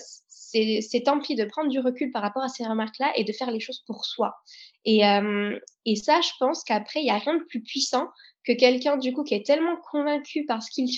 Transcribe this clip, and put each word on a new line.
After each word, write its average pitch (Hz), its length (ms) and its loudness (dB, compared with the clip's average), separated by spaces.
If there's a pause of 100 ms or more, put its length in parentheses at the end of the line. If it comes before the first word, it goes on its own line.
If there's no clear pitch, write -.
(300)
c'est, 220 520 0
c'est 240 200 0
tant 277 180 2
pis 285 160 -4
de 220 80 0
prendre 294 260 -2
du 262 100 0
recul 254 320 -2
par 220 100 -4
rapport 208 220 -2
à 262 40 -2
ces 254 180 -8
remarques-là 220 520 -2
et 214 80 0
de 226 80 -4
faire 247 180 -4
les 220 80 -2
choses 254 260 -12
pour - 200 -8
soi. - 300 -2 (500)
Et, 214 200 6
euh, 202 540 2 (260)
et 214 120 2
ça, 302 240 2
je - 80 -2 (100)
pense 277 240 0
qu'après, 214 380 -4
il 269 60 0
y - 40 2
a 208 60 2
rien 294 180 0
de 330 80 0
plus - 180 -8
puissant 277 460 -2 (400)
que 240 60 6
quelqu'un, 254 420 4
du 254 180 -2
coup, 294 100 -4
qui - 120 -2
est 202 100 -2
tellement 330 300 2 (160)
convaincu 294 540 -2
par 226 180 -2
ce - 80 -14
qu'il 254 260 -2